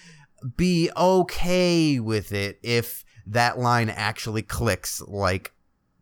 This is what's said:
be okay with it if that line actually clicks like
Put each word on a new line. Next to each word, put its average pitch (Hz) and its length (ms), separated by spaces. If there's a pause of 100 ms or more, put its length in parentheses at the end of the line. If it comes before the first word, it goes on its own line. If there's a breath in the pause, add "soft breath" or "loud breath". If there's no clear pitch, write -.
(560 loud breath)
be 175 400
okay 175 1040
with 107 320
it 98 300
if 117 420 (220 soft breath)
that 120 320
line 120 320
actually 107 520
clicks - 600
like 95 500 (500)